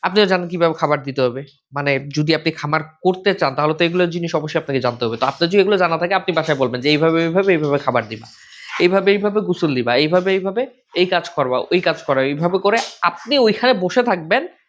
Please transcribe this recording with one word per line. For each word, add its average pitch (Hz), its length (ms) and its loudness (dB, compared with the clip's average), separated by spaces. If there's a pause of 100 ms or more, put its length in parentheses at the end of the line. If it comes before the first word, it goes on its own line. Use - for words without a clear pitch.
আপনিও 190 240 2
জানেন 180 220 0
কীভাবে 165 260 2
খাবার 147 280 0
দিতে 135 200 -4
হবে, 127 220 -2 (280)
মানে 143 440 -2
যদি 151 180 2
আপনি 156 160 -2
খামার 156 300 -2 (220)
করতে 185 320 0
চান, 147 200 -2
তাহলে 151 200 0
তো 165 100 0
এগুলো 175 220 0
জিনিস 170 280 -6
অবশ্যই 156 240 -2
আপনাকে 139 220 -2
জানতে 120 240 -2
হবে। 113 120 -4
তো 131 100 0
আপনার 170 240 -2
যদি 202 120 4
এগুলো 202 140 4
জানা 170 220 2
থাকে, 180 160 -2
আপনি 185 200 -2
বাসায় 156 240 0
বলবেন 123 220 -2
যে, 139 100 0
"এইভাবে, 165 340 2
এইভাবে, 190 280 2
এইভাবে 147 260 0
খাবার 123 300 0
দিবা, 110 180 -12 (520)
এইভাবে, 190 340 4
এইভাবে 202 280 0
গোসল 175 340 0
দিবা, 123 220 2
এইভাবে, 180 360 2
এইভাবে 196 340 -2 (280)
এই 180 120 2
কাজ 180 220 -2
করবা, 127 300 -2 (120)
ওই 180 100 2
কাজ 170 220 -2
করবা।" 135 200 0
এইভাবে 156 360 0
করে 202 200 2 (240)
আপনি 220 360 -2
ওইখানে 240 340 2
বসে 190 300 0
থাকবেন 208 460 0 (200)